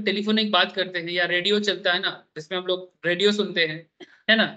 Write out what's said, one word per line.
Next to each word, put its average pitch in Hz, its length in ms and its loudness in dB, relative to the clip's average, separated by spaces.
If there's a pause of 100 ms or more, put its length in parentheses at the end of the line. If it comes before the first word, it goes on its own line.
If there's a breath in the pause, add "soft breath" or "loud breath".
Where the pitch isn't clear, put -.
टेलीफोनिक 208 480 0
बात 190 240 4
करते 180 240 -4
हैं 170 100 -6
या 175 180 0
radio 180 340 2
चलता 190 320 0
है 180 80 0
ना, 185 100 -4 (260)
जिसमें 170 220 -6
हम 185 80 -8
लोग 185 400 -6
radio 185 260 2
सुनते 180 340 0
हैं, 156 120 -6 (520 loud breath)
है 226 60 6
ना, 196 100 4 (100)